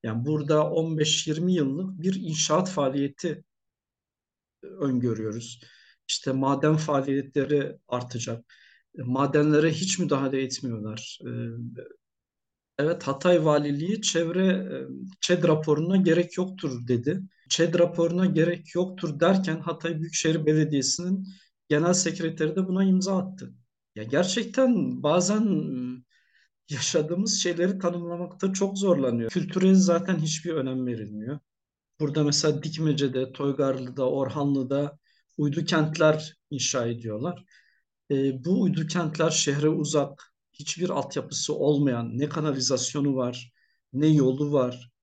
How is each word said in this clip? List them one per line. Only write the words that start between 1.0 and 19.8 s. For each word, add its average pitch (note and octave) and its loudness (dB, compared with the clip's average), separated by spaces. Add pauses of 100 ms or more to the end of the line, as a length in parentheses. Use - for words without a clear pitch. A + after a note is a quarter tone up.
yirmi E3+ 0
yıllık E3 0
bir F#3+ 0
inşaat D#3+ 0
faaliyeti C#3+ -2 (1200)
öngörüyoruz. A#2+ -4 (480)
İşte - -4
maden C#3 2
faaliyetleri C#3 0 (100)
artacak. A#2+ -6 (540)
E, C#3+ -8
madenlere D3 2
hiç F#3 -2
müdahale C#3 0
etmiyorlar. A#2 -8
E, A#2+ -8 (1500)
evet, E3 0
Hatay D#3 4
Valiliği D3+ 2
çevre, E3+ 0
e, F#3 0 (440)
çed F3+ 2
raporuna D#3 2
gerek F3 4
yoktur C#3 -6
dedi. C3 0 (260)
çed D#3+ 2
raporuna F3 2
gerek E3 0
yoktur E3+ -4
derken E3+ 2
Hatay E3 -4